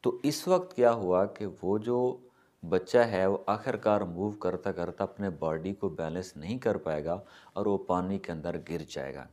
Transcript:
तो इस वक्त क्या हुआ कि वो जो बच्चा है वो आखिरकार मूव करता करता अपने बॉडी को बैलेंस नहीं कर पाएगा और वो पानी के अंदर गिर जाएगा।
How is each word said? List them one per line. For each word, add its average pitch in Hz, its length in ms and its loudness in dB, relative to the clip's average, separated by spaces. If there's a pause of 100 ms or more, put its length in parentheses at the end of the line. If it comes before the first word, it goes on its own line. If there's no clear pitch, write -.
तो - 200 0
इस 147 240 0
वक्त 180 280 2
क्या 123 160 8
हुआ 95 360 4
कि 104 180 -8 (100)
वो 101 240 0
जो 123 400 0 (420)
बच्चा 92 420 4
है 95 240 2
वो 98 200 0
आखिरकार 107 560 2
मूव 92 380 -4
करता 90 300 -2
करता 87 320 -4
अपने 101 260 -4
बॉडी 80 420 -4
को 98 180 -4
बैलेंस 82 460 -6
नहीं 90 220 -6
कर 107 180 0
पाएगा 80 440 -2 (360)
और 104 120 0
वो 98 80 4 (120)
पानी 92 300 0
के 87 140 -8
अंदर 82 240 -6 (120)
गिर 78 220 -6
जाएगा। 67 420 -8